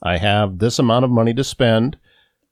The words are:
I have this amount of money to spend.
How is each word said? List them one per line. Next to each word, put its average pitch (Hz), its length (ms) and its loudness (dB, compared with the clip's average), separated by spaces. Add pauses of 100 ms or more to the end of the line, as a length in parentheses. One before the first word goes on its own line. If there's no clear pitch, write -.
I 87 160 -2
have 101 400 0
this 117 220 -2
amount 123 260 2
of 123 60 -2
money 117 240 2
to 131 80 -2
spend. 120 560 -2 (520)